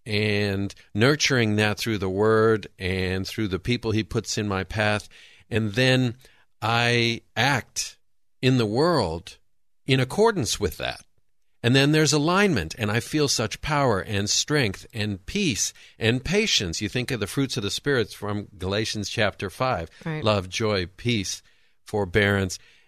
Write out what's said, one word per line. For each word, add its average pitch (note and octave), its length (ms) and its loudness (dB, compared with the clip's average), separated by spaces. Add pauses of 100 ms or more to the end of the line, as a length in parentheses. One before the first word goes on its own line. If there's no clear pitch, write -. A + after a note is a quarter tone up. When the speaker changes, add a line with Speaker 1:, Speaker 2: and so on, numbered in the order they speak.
Speaker 1:
and G#2 680 -2 (200)
nurturing A#2+ 640 2
that G#2+ 220 2
through A2 200 -2
the F#2+ 100 -2
word A2 580 4 (120)
and F#2 480 -2
through A2 220 -4
the F2+ 100 -2
people A#2 320 -2
he G#2+ 140 0
puts - 340 -4
in G#2+ 80 -2
my F#2+ 180 -2
path. G#2 440 -2 (420)
And G#2+ 220 -2
then B2+ 440 2 (460)
I A#2 600 2 (140)
act B2+ 600 -2 (460)
in C3 160 4
the A#2 80 2
world A2 720 0 (480)
in C3 140 4
accordance F#3+ 600 2
with F#2 160 -2
that. - 240 -6 (600)
And A#2+ 120 4
then C#3 180 4
there's D#3 200 4
alignment, D#3 680 2
and G#2 120 -2
I A2+ 100 0
feel D3+ 260 -2
such - 360 -2
power C#3 360 2
and G2+ 300 -2
strength C3 640 0
and G#2 320 -6
peace F#3 480 -2 (260)
and B2 240 2
patience. C#3+ 600 0
You G2+ 80 -2
think B2 200 -4
of A#2 100 -2
the G2+ 60 -2
fruits C3+ 300 -2
of G#2+ 60 -4
the G2 80 -2
Spirit B2+ 420 -2
from G#2 360 -6 (100)
Galatians G2+ 500 -2
chapter G#2 400 -2
five. A2 400 -4 (160)
Speaker 2:
Right. D#3 180 -6
Speaker 1:
Love, G2+ 280 2
joy, G2+ 360 -2 (120)
peace, A2+ 420 -2 (420)
forbearance, G2+ 760 0 (300)